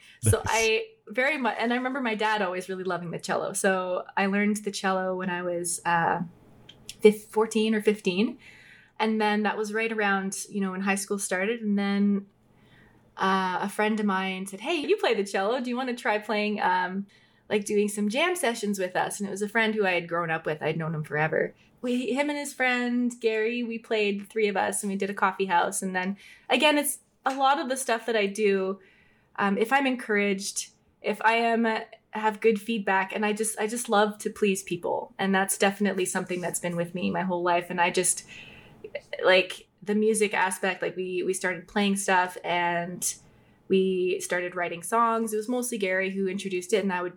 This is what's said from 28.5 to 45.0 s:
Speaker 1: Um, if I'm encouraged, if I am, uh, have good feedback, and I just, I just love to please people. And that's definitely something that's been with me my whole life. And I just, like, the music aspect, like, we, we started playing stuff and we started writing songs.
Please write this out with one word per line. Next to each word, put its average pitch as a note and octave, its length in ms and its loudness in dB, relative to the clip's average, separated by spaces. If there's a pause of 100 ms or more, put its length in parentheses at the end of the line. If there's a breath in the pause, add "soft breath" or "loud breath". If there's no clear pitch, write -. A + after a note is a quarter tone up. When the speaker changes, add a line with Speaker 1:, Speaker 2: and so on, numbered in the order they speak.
Speaker 1:
Um, G3+ 200 2
if A3+ 140 0
I'm C#4 140 4
encouraged, G3+ 840 -2 (340)
if - 200 -2
I A3 120 4
am, A3+ 320 2
uh, A3 140 0 (300)
have G#3+ 300 -2
good A3 180 4
feedback, G3 540 -2
and G#3+ 120 -2
I G#3 80 0
just, G#3+ 260 -4
I G#3+ 80 0
just A#3+ 200 -6
love G#3 320 4
to A3 120 -6
please G3 320 0
people. - 560 -4
And F#3+ 160 2
that's G3 240 0
definitely G3 460 2
something F3+ 360 -4
that's - 180 -4
been F3 160 -4
with E3+ 200 -4
me F#3+ 160 -2
my F3 100 -2
whole F3+ 220 -2
life. F3 260 2
And F3+ 100 -2
I F3 120 4
just, F3+ 320 0 (1000 loud breath)
like, F#3 440 2 (160)
the G#3 120 -2
music G#3+ 380 4
aspect, F#3 480 0
like, E3+ 140 -2
we, F#3 280 -4
we F#3 100 0
started F3+ 340 -4
playing G3+ 300 2
stuff F3+ 460 2
and F3 680 -2 (540 soft breath)
we F#3+ 540 2
started F3+ 340 -4
writing F3 280 -4
songs. A3+ 500 0